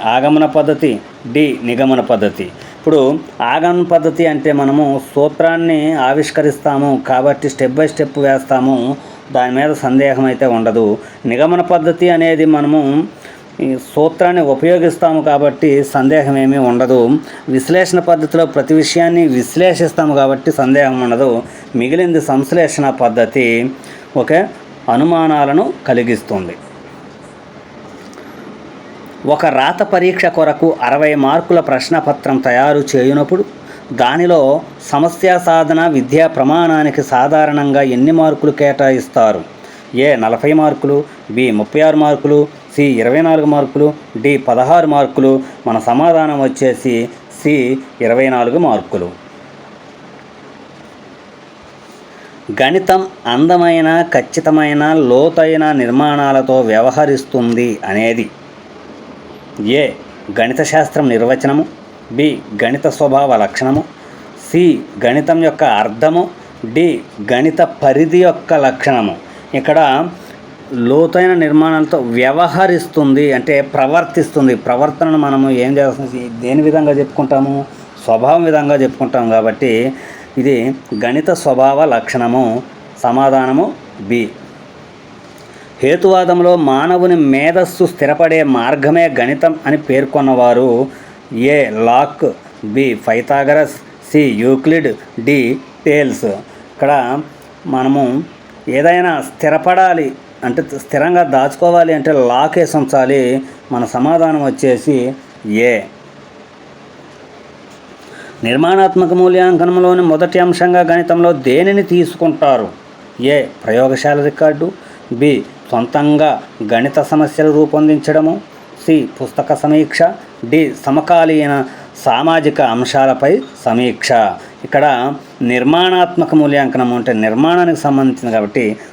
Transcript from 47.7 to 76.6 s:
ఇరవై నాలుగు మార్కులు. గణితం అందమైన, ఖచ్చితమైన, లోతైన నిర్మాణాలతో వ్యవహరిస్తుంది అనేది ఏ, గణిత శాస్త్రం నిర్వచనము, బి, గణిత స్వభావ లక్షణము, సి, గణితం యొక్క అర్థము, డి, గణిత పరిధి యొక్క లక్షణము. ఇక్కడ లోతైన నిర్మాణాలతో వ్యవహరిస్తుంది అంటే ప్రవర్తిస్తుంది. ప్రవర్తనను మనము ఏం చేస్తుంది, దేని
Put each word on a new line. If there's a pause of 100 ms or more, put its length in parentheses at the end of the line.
ఇరవై
నాలుగు
మార్కులు. (3500)
గణితం (200)
అందమైన, (120)
ఖచ్చితమైన,
లోతైన
నిర్మాణాలతో
వ్యవహరిస్తుంది
అనేది (1400)
ఏ, (500)
గణిత
శాస్త్రం
నిర్వచనము, (460)
బి, (260)
గణిత
స్వభావ
లక్షణము, (680)
సి, (260)
గణితం
యొక్క
అర్థము, (420)
డి, (320)
గణిత
పరిధి
యొక్క
లక్షణము. (380)
ఇక్కడ (640)
లోతైన
నిర్మాణాలతో
వ్యవహరిస్తుంది
అంటే
ప్రవర్తిస్తుంది.
ప్రవర్తనను
మనము
ఏం
చేస్తుంది,
దేని